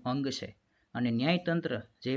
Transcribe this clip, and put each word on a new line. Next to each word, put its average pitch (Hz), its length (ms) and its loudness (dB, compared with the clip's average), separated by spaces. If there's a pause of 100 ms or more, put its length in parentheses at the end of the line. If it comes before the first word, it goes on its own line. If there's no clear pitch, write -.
અંગ 147 200 0 (120)
છે - 120 -8 (460)
અને 120 160 2
ન્યાયતંત્ર 165 600 2 (300)
જે 127 160 -2